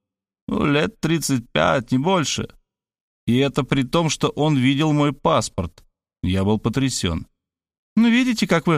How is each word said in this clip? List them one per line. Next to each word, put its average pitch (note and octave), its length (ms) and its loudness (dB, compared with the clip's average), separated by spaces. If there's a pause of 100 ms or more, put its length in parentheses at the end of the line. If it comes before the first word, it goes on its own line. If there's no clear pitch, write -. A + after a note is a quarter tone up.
(480)
"Ну, - 180 -2
лет D3+ 340 0
тридцать C#3+ 520 -2
пять, D3+ 400 0
не C3 60 2
больше". D#3 520 -2 (760)
И A#2 120 2
это C#3 260 0
при C#3 200 0
том, E3 260 0
что - 200 -2
он D3+ 260 0
видел C#3 380 2
мой D3 180 2
паспорт. B2 720 -4 (400)
Я F#2+ 220 0
был G#2+ 140 0
потрясен. A2+ 680 -4 (680)
"Ну, A#3 120 4
видите, A#3+ 360 0
как E3+ 220 0
вы, E3 100 2